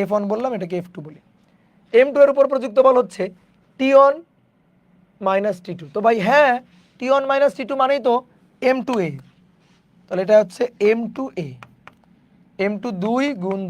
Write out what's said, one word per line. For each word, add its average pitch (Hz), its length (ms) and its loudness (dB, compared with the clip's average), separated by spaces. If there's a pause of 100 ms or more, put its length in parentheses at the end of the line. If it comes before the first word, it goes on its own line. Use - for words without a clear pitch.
এফ 180 80 -6
ওয়ান 208 200 -2
বললাম, 247 260 -4
এটাকে 180 220 -8
এফ 175 140 -12
টু 175 120 -16
বলি। 156 140 -20 (800)
এম 269 120 4
টু 285 120 0
এর 277 100 8
উপর 277 180 4
প্রযুক্ত 247 340 -2
বল 262 140 6
হচ্ছে 190 240 -6 (540)
টি 262 180 0
ওয়ান 277 180 6 (1120)
মাইনাস 196 360 -2
টি - 140 -12
টু। 160 60 -18 (100)
তো - 120 -6
ভাই 233 100 2 (120)
হ্যাঁ, 277 240 4 (460)
টি 247 120 -8
ওয়ান 277 200 2
মাইনাস 277 280 0
টি 269 120 -8
টু 277 120 -6
মানেই 269 260 0
তো 233 60 2 (560)
এম 262 80 0 (100)
টু 254 60 -2 (140)
এ, - 20 -8 (960)
তাহলে 180 200 -4
এটা 214 160 4
হচ্ছে 208 200 -8 (280)
এম 226 100 0 (160)
টু 269 80 -6 (220)
এ, - 20 -14 (1160)
এম 208 60 -2 (100)
টু 247 60 -8 (160)
দুই 247 200 -2 (200)
গুণ 196 260 -6